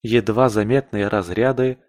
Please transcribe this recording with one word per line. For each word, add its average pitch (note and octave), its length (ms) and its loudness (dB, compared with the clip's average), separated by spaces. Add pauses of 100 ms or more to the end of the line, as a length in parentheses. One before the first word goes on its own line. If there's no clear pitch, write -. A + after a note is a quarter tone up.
едва A2+ 460 2
заметные G#2+ 600 -2
разряды A#2+ 800 -2